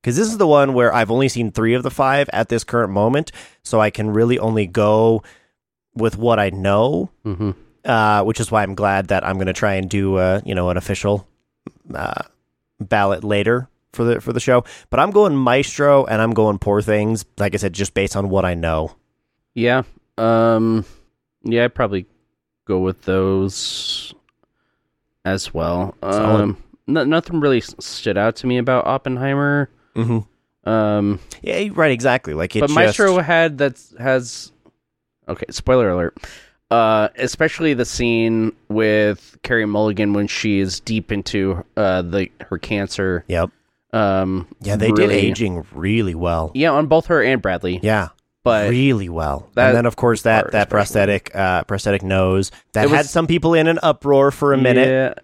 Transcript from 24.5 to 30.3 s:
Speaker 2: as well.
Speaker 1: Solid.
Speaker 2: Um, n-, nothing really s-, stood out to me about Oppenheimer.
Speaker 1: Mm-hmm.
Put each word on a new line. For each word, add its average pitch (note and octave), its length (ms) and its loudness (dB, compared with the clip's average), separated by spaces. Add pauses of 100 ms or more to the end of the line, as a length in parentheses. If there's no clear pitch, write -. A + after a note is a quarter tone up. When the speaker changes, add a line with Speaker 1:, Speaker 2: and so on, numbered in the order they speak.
Speaker 2:
as F#2+ 300 -4
well. F2 480 -4
Speaker 1:
Solid. G#2 400 2
Speaker 2:
Um, G#2 160 -2 (320)
n-, C#3 200 0
nothing E3 300 0
really C#3 200 2
s-, - 200 -10
stood - 380 -6
out G#2+ 200 0
to - 100 -6
me B2 100 0
about B2 300 0
Oppenheimer. C#3 840 -2 (260)
Speaker 1:
Mm-hmm. - 760 -6